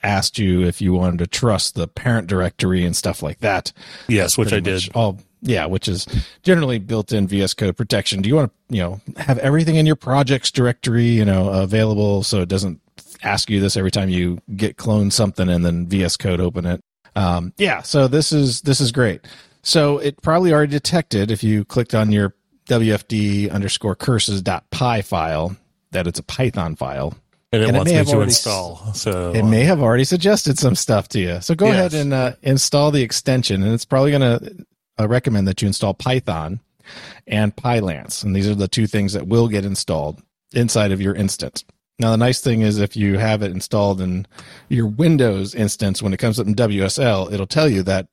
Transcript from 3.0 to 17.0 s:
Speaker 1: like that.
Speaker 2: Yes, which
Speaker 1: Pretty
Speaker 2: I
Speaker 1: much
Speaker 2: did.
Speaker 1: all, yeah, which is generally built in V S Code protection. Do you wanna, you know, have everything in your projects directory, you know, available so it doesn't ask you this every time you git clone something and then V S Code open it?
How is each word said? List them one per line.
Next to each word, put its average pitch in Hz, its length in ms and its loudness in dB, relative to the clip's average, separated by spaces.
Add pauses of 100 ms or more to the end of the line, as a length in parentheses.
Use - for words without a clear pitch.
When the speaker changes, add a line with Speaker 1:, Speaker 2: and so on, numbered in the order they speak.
Speaker 1:
like 76 160 -8
that. 98 320 -2 (360)
Speaker 2:
Yes, 98 300 0
which 104 120 0
Speaker 1:
Pretty 101 200 0
Speaker 2:
I 95 40 0
Speaker 1:
much 92 140 -4
Speaker 2:
did. - 80 -8
Speaker 1:
all, 107 240 0 (220)
yeah, 95 240 -2
which 92 220 -4
is 95 180 -4 (380)
generally 156 340 2
built 107 340 -4
in 101 160 0
V 98 140 0
S 95 140 -2
Code 98 200 -2
protection. 98 460 -2
Do 101 80 0
you 143 60 4
wanna, 139 160 2 (180)
you 107 120 -2
know, 90 200 -6 (160)
have 127 220 0
everything 156 380 2
in 156 100 4
your 156 80 4
projects 131 560 0
directory, 120 560 2
you 113 180 4
know, 95 240 2
available 101 720 0
so 98 200 -2
it 87 80 -2
doesn't 95 320 -4 (420)
ask 101 260 -2
you 101 120 2
this 98 160 0
every 95 140 0
time 95 180 0
you 90 280 0 (180)
git 104 220 -4
clone 107 320 2
something 95 400 0
and 87 160 2
then 85 220 -2
V 95 160 0
S 82 140 -2
Code 90 240 -2
open 87 260 -2
it? 87 140 -4 (340)